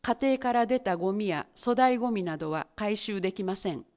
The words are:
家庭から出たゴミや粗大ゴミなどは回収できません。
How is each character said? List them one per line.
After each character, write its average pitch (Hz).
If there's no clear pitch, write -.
家 240
庭 269
か 254
ら 240
出 247
た 190
ゴ 180
ミ 208
や 151
粗 240
大 254
ゴ 240
ミ 202
な 160
ど 156
は 156
回 208
収 202
で 185
き 196
ま 185
せ 196
ん。 131